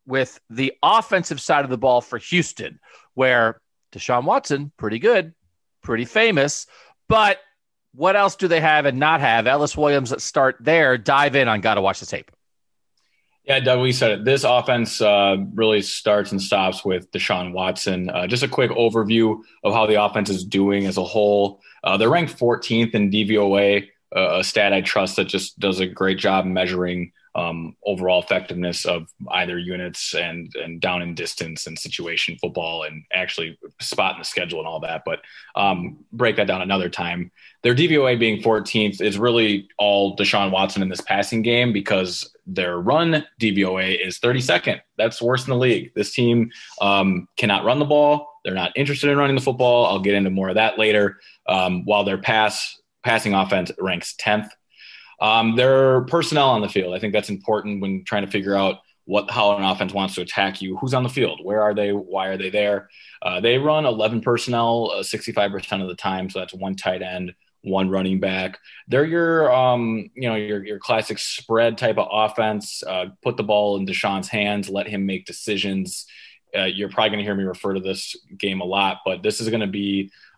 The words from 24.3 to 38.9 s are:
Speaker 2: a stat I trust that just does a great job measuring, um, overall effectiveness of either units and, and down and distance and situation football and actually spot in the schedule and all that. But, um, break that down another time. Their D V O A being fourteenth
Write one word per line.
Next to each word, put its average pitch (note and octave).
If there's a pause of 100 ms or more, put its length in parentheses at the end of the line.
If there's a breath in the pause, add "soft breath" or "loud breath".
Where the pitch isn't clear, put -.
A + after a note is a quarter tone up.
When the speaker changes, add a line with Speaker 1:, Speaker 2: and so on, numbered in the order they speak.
Speaker 2:
a F#2
stat G2+
I G2
trust F#2+
that F#2+
just -
does F#2+
a F#2
great F#2+
job F#2+
measuring, F2+ (220 soft breath)
um, E2 (100)
overall F2+
effectiveness F2
of E2+ (240)
either F2+
units F2+
and, E2+
and E2
down F2+
and F2
distance E2
and D#2+
situation E2+
football E2
and D#2 (100)
actually E2+ (220)
spot -
in E2+
the E2
schedule F2
and D#2
all E2
that. D#2+
But, E2 (340 loud breath)
um, F2+
break A#2
that G2+
down F#2
another F#2
time. F2 (320 soft breath)
Their A#2+
D D3+
V D#3+
O C3+
A B2+
being A2+
fourteenth G#2+